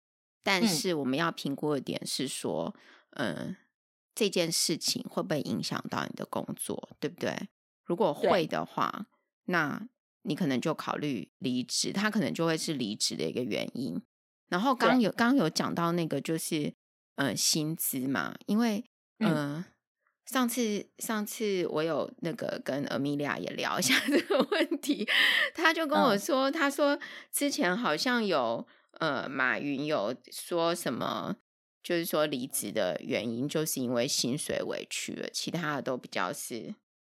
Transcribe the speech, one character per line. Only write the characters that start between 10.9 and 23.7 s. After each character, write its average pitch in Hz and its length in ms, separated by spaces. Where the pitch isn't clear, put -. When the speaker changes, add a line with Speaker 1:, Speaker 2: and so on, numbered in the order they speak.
Speaker 1:
虑 135 420
离 127 240
职， - 280
他 208 200
可 214 100
能 - 140
就 165 100
会 165 100
是 160 200
离 117 200
职 - 220
的 - 80
一 80 80
个 120 100
原 85 300
因。 101 300
然 180 120
后 262 140
刚 247 260
有， 208 100
Speaker 2:
对。 - 60
Speaker 1:
刚 240 180
有 185 140
讲 160 260
到 170 180
那 170 140
个 139 140
就 160 160
是， 156 380
呃， 139 200
薪 156 400
资 - 260
嘛， 110 440
因 208 140
为， 233 260
Speaker 2:
嗯。 196 140
Speaker 1:
呃， 147 300
上 254 200
次， 226 400
上 214 260
次 202 440
我 151 140
有 156 360
那 165 160
个 - 280
跟 135 260
Amelia 143 500
也 87 120
聊 - 280